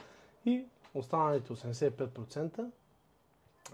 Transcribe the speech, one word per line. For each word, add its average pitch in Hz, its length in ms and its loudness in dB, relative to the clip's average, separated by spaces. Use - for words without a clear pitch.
и 247 200 4
останалите 143 600 2
осемдесет 120 400 0
и - 40 -12
пет 127 140 -2
процента 160 600 -6